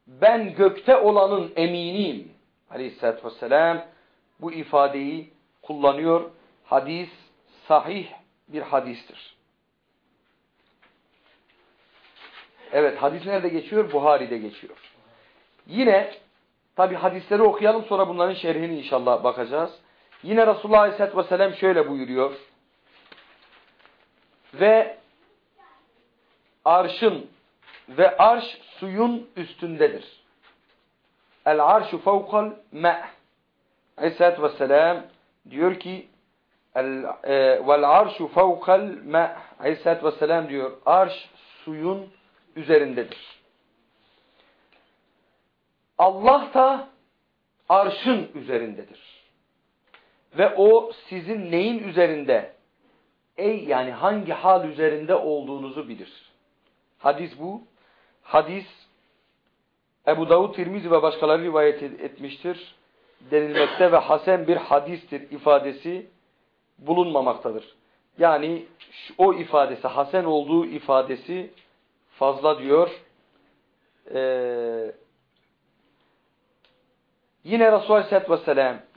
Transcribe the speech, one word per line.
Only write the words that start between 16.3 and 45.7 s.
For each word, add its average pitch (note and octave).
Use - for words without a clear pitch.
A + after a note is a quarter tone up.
tabi F#3
hadisleri F#3
okuyalım, G#3+
sonra F#3+
bunların F3+
şerhini E3
inşallah B2
bakacağız. B2
Yine A3
Resulullah G#3+
Aleyhisselatü G3+
Vesselam F#3
şöyle F3
buyuruyor. C3
Ve G#3+
arşın, F3
ve C3+
arş A3+
suyun A3+
üstündedir. D#3+
El D3+
arşu F#3+
fevkal G#3
ma'. D#3+
Aleyhisselatü E3
Vesselam D3+
diyor F3+
ki, F#3
el, C3
e, C3
vel C#3+
arşu F3
fevkal F#3
ma'. D#3+
Aleyhisselatü D#3
Vesselam D#3
diyor, C3+
arş F3+
suyun F#3
üzerindedir. C#3+